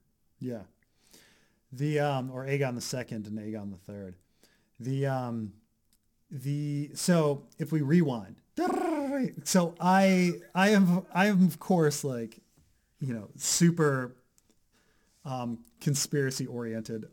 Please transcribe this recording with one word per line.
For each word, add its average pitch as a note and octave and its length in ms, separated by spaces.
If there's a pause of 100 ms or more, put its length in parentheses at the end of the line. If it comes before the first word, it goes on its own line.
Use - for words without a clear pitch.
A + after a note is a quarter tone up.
(400)
Yeah. A#2+ 240 (1080)
The, D3 280
um, C3+ 300
or B2+ 140
Aegon C#3 300
the A#2+ 80
Second A#2 440
and G#2+ 120
Aegon G#2+ 320
the F#2 80 (120)
Third. G2 260 (640)
The, C3+ 260
um, A#2+ 480 (760)
the, C#3+ 640
so D3 540 (120)
if D#3+ 140
we D#3+ 80
rewind, C3+ 560 (1080)
so E3+ 360
I, F#3 520 (220)
I F#3+ 160
am, F#3+ 440
I F#3 120
am F#3+ 180
of D#3+ 140
course, D#3 460
like, A#2 360 (600)
you C3 140
know, G#2 220
super, D3 800 (1080)
um, B2 360 (200)
conspiracy C#3 640
oriented A2+ 680